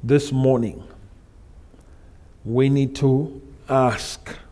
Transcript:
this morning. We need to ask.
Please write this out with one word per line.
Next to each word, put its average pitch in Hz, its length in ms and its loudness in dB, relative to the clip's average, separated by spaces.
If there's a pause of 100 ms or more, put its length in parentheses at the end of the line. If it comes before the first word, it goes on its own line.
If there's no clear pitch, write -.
this 143 300 2
morning. 131 500 0 (1600)
We 123 240 2
need 135 300 0
to 135 440 0 (280)
ask. - 680 -2 (160)